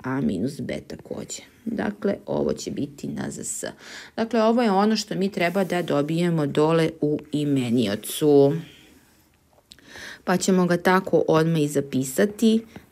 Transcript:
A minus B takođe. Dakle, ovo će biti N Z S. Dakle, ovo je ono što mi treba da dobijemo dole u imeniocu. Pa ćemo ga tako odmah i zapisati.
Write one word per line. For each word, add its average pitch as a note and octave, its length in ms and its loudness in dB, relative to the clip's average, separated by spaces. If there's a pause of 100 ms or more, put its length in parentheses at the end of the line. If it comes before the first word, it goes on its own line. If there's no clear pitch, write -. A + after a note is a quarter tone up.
A C3 180 -4
minus B2+ 400 -2
B - 260 -8
takođe. - 540 -12 (240)
Dakle, G#3 500 -4 (100)
ovo C#3+ 280 -2
će - 180 -10
biti - 360 -8
N C#2 240 -8
Z - 120 -12
S. - 200 -10 (520)
Dakle, A3+ 280 0
ovo A3+ 180 4
je A3+ 100 2
ono G#3 240 4
što G3 200 -4
mi F#3+ 160 0
treba F3+ 320 0
da F3 180 -2
dobijemo D#3+ 680 0
dole D#3 420 2 (120)
u D3 180 0 (120)
imeniocu. C#3 1200 2 (1700)
Pa F#3 140 2
ćemo F#3 280 2
ga E3+ 120 2
tako F#3 500 2
odmah D#3+ 340 4
i D3 60 2
zapisati. F3+ 960 0 (260)